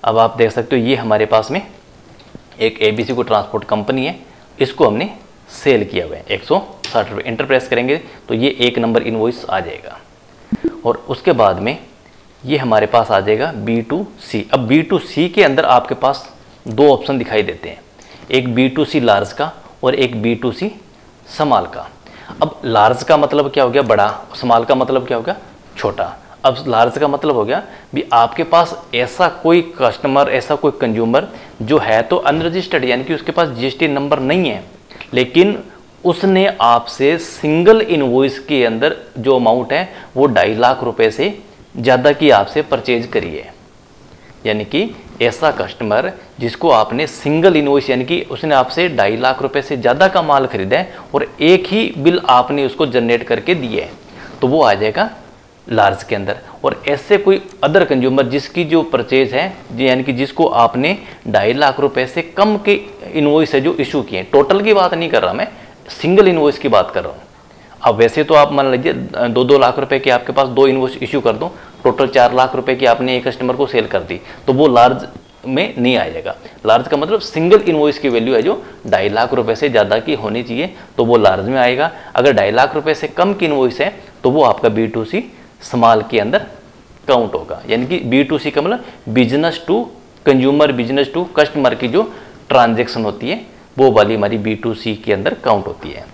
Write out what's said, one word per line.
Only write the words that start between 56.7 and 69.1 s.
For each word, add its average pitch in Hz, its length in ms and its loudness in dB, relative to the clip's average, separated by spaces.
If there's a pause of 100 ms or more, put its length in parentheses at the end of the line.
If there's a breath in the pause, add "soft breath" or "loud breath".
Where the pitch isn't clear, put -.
ऐसे 143 300 0
कोई 196 240 2 (220)
other 165 200 4
consumer 131 420 2
जिसकी 143 380 -4
जो 160 200 2
purchase 131 500 0
है, 175 180 -2 (200)
जो 120 120 -2
यानी 127 200 2
कि 135 80 -2
जिसको 139 340 0
आपने 127 520 2 (300 loud breath)
ढाई 104 240 2
लाख 139 280 0
रुपए 139 260 0
से 165 160 -6
कम 208 360 0
के 208 220 0 (320)
invoice 151 420 2
है 135 60 4
जो 160 140 0
issue 139 280 -4
किए 101 160 -8
हैं, 95 120 -8
Total 143 320 4
की 214 120 4
बात 180 200 2
नहीं 165 160 -4
कर 120 120 2
रहा 92 100 0
मैं, 151 160 -4 (440 loud breath)
सिंगल 190 360 4
invoice 160 300 2
की 143 100 -4
बात 98 220 2
कर - 140 -4
रहा - 80 -8
हूँ। - 100 -18 (600 loud breath)
अब 117 120 2
वैसे 117 300 2
तो 156 100 2
आप 147 180 6
मान 139 180 0
लीजिए 131 220 0
दो 123 520 -2